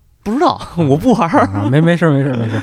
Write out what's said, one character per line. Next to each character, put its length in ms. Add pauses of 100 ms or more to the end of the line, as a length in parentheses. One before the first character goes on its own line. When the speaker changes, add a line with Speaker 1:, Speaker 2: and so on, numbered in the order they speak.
(220)
Speaker 1:
不 100
知 60
道， 300
<laughs> 80
我 200
不 180
玩 160
儿。 160
Speaker 2:
啊， 240
没， 100
没 160
事 100
儿， 60
没 100
事 80
儿， 60
没 120
事 80
儿。 60